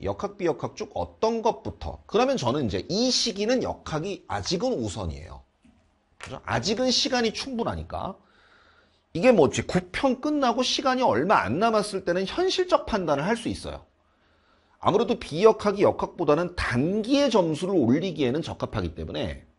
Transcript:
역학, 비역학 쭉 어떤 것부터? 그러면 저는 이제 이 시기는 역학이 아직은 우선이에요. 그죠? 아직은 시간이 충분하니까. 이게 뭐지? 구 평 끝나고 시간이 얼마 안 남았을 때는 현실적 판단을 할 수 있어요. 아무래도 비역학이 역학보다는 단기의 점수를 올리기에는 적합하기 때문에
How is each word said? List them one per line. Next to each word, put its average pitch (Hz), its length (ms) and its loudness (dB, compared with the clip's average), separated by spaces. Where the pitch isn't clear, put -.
역학, 104 340 -6
비역학 160 380 -2
쭉 - 180 -8
어떤 - 480 -2
것부터? - 640 -4
그러면 254 300 2
저는 143 300 0
이제 95 240 -2
이 233 200 0
시기는 214 540 0
역학이 170 640 -6
아직은 175 460 -2
우선이에요. 90 680 -8
그죠? - 280 -14
아직은 202 460 0
시간이 240 400 0
충분하니까. 120 840 -6
이게 196 180 6
뭐지? 151 300 6
구 - 180 0
평 262 260 0
끝나고 277 420 2
시간이 254 400 0
얼마 170 360 4
안 107 220 0
남았을 208 440 0
때는 180 240 0
현실적 349 580 0
판단을 156 400 -2
할 220 120 0
수 - 100 -8
있어요. 73 380 -8
아무래도 214 400 0
비역학이 202 640 2
역학보다는 160 720 2
단기의 214 720 2
점수를 185 460 2
올리기에는 151 680 2
적합하기 92 540 -6
때문에 82 500 -8